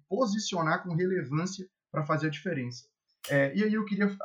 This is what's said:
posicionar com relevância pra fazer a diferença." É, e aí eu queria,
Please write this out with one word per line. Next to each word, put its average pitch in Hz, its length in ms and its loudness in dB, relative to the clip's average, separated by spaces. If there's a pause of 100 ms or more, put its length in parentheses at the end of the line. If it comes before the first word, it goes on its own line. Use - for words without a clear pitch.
posicionar 196 760 0
com 175 120 -2
relevância 180 680 0 (260)
pra 151 140 -2
fazer 156 220 0
a 156 40 -2
diferença." 131 520 -6 (460)
É, 139 260 4
e 202 80 4
aí 214 100 2
eu 214 120 0
queria, 202 400 2